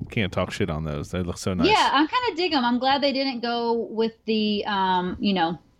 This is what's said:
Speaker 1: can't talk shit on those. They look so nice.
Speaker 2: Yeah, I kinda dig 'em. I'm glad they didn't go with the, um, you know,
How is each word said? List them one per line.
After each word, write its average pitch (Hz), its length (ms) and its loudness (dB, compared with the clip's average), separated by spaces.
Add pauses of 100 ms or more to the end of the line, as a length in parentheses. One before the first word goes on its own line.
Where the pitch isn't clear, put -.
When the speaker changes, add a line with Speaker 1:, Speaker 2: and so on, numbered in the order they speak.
(100)
Speaker 1:
can't 95 220 -2
talk 92 180 -2
shit 95 200 -2
on 78 140 -4
those. 73 260 -6
They 90 120 -4
look 85 140 -4
so - 160 -4
nice. 92 160 2
Speaker 2:
Yeah, 359 240 4
I 285 140 4
kinda 466 300 -2
dig 339 180 0
'em. 254 100 2
I'm 240 140 2
glad 262 240 2
they 285 100 2
didn't 269 280 -2
go 233 320 -2 (180)
with 226 220 0 (120)
the, 214 420 0
um, 190 540 0
you 202 140 2
know, 175 240 0 (220)